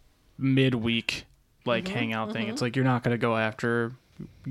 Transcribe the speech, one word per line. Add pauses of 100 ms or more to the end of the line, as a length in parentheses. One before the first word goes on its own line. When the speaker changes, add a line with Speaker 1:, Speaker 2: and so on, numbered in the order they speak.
(380)
Speaker 1:
midweek, (400)
like,
Speaker 2:
Mm-hmm,
Speaker 1:
hangout
thing.
Speaker 2:
mm-hmm.
Speaker 1:
It's
like,
you're
not
gonna
go
after (580)